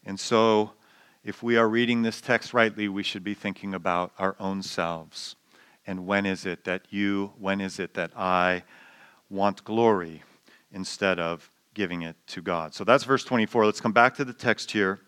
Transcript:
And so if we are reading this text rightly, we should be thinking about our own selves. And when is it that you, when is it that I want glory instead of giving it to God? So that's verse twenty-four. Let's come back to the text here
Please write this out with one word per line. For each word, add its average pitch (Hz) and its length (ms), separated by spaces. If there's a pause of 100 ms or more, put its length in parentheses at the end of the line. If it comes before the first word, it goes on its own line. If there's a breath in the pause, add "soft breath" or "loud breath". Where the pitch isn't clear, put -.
And 98 140
so 110 540 (500 soft breath)
if - 200
we 117 140
are 113 100
reading 117 340
this 113 200
text - 320
rightly, 107 340
we 98 160
should 95 200
be 101 100
thinking 98 400
about 90 440
our 95 220
own 95 240
selves. 85 720 (500 soft breath)
And 92 220
when 101 180
is 95 200
it 87 180
that 95 260
you, 101 480
when 98 240
is 95 180
it 90 160
that 85 200
I 92 480 (680 loud breath)
want 98 340
glory 104 600 (480 soft breath)
instead 92 480
of 85 320 (220)
giving 87 300
it 82 120 (120)
to - 140
God? 82 320
So - 100
that's 131 200
verse 135 200
twenty-four. 113 420
Let's 107 160
come 113 100
back 120 240
to 143 100
the 123 80
text - 380
here 98 360